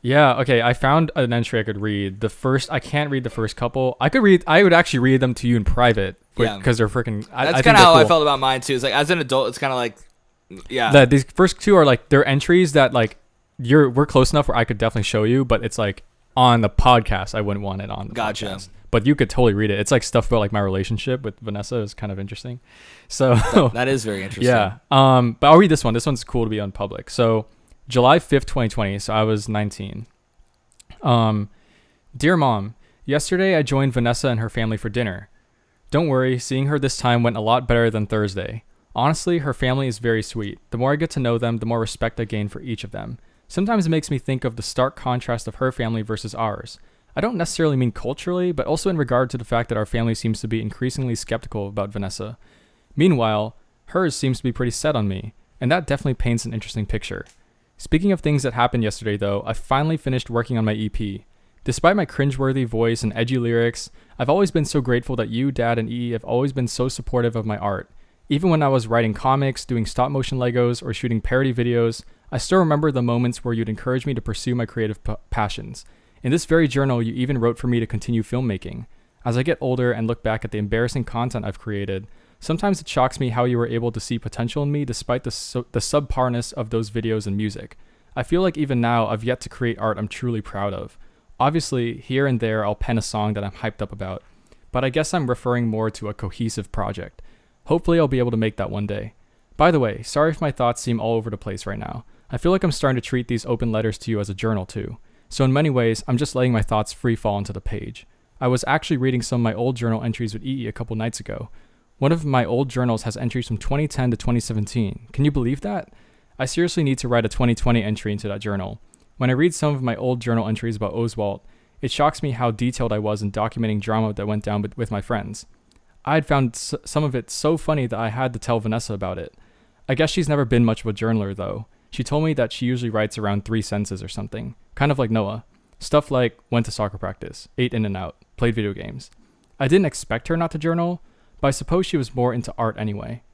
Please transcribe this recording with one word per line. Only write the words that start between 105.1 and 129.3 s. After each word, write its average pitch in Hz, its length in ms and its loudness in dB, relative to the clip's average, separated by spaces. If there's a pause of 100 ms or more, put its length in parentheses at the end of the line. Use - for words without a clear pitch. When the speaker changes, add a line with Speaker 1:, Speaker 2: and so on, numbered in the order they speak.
Speaker 1:
So - 160 0
in 131 80 4
many 151 160 2
ways, 117 380 0
I'm 123 100 0
just 143 160 -2
letting 127 200 2
my 107 100 2
thoughts 107 280 -2
free 117 240 -2
fall 104 200 -2
onto 101 180 -6
the 104 80 -10
page. - 460 -8 (320)
I 127 80 0
was 127 180 0
actually 147 320 0
reading 127 240 0
some 120 200 -2
of - 20 2
my 110 100 0
old 120 240 -2
journal 113 260 -2
entries 113 300 -4
with 107 100 -10
E 131 200 -6
E 110 40 -6
a 110 40 -8
couple 113 240 -8
nights 113 240 -6
ago. - 300 -10 (500)
One 139 120 4
of 165 140 0
my 131 180 2
old 120 260 0
journals 123 340 -2
has 107 120 -6
entries 123 320 -4
from 107 120 -4
twenty 147 280 -2
ten 127 220 -2
to 113 80 0
twenty 120 220 0
seventeen. 107 760 -4
Can 139 120 0
you 147 60 4
believe 135 300 -2
that? 202 320 -8 (460)
I 131 60 -2
seriously 165 380 0
need 135 140 0
to 127 100 -6
write 117 180 2
a 104 40 0
twenty 120 240 2
twenty 117 300 2
entry 107 280 -4
into 101 160 -6
that 101 140 -6
journal. 101 400 -6 (360)
When 127 120 0
I 127 40 2
read 160 200 2
some 147 220 0
of 127 80 -4
my 117 120 -2
old 127 240 -2
journal 113 280 0
entries 110 280 -4
about 101 200 -6
Oswalt, 110 460 -4 (420)
it 131 80 -4
shocks 147 320 0
me 143 80 -4
how 120 180 0
detailed 117 420 -2
I 107 60 -2
was 107 240 -2
in 101 100 -4
documenting 107 480 -2
drama 110 340 0
that 104 120 -6
went 107 180 -4
down 104 200 -2
with, - 120 -8
with 120 140 -6
my 101 120 -4
friends. 104 440 -6 (580)
I 143 120 0
had 156 100 0
found 135 300 0
s-, - 180 -8 (100)
some 151 200 -2
of 135 100 -2
it 123 160 -6
so 160 280 0
funny 147 280 -2
that 110 140 -4
I 113 100 -2
had 127 240 -4
to 113 60 -8
tell 117 200 -2
Vanessa 110 360 -4
about 92 240 -6
it. - 160 -12 (520)